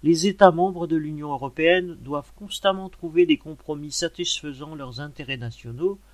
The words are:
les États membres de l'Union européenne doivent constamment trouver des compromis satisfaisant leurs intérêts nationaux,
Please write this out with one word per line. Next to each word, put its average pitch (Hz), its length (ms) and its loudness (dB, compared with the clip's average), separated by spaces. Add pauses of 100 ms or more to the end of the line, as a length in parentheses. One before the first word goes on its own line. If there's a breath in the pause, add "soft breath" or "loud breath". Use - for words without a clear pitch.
les 160 240 2
États 196 260 10
membres 175 340 -2
de 160 100 0
l'Union 151 360 -4
européenne 160 680 0
doivent 139 340 -8
constamment 190 540 -4
trouver 170 380 0
des 156 100 4
compromis 151 560 -12
satisfaisant 151 840 -8
leurs 131 260 -12
intérêts 143 360 -12
nationaux, 123 640 -6 (160 soft breath)